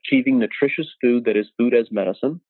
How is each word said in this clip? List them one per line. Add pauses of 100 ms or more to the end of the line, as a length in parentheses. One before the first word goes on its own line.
Achieving
nutritious (120)
food
that
is (120)
food
as
medicine